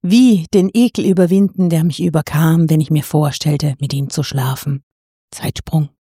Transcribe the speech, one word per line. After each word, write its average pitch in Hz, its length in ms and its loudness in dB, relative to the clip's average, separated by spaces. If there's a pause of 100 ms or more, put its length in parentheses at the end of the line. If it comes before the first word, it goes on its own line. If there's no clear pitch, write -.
Wie 208 500 4
den 190 200 2
Ekel 233 340 0
überwinden, 185 640 2
der 160 140 0
mich 165 180 -2
überkam, 160 640 0
wenn 156 120 2
ich 139 100 -4
mir 151 140 0
vorstellte, 147 760 -2
mit 139 140 -4
ihm 139 160 -6
zu 151 120 -6
schlafen? 135 600 -6 (480)
Zeitsprung. - 600 -4 (100)